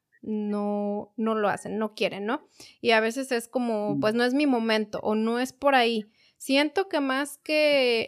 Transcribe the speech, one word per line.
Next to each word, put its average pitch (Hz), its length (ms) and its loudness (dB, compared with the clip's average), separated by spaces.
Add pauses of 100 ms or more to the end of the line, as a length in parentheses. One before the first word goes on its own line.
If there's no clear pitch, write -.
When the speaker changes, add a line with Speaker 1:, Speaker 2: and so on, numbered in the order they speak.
(220)
Speaker 1:
no, 208 960 -4
no 220 160 0
lo 214 160 2
hacen, 185 300 -4
no 214 160 -2
quieren, 196 300 -4
¿no? 262 220 -6 (320)
Y 233 120 0
a 220 80 4
veces 233 320 -4
es 240 160 -4
como, 214 480 -2
Speaker 2:
Mm. - 40 -2
Speaker 1:
pues, 214 140 0
no 240 100 2
es 247 120 0
mi 294 100 2
momento 226 560 0
o 214 140 0
no 226 240 0
es 262 140 -4
por 277 200 2
ahí. 233 320 2 (320)
Siento 294 500 0
que 339 120 0
más 277 400 -2
que 285 680 4